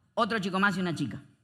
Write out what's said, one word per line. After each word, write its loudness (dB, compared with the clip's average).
otro 0
chico -2
más 4
y -2
una -2
chica. -4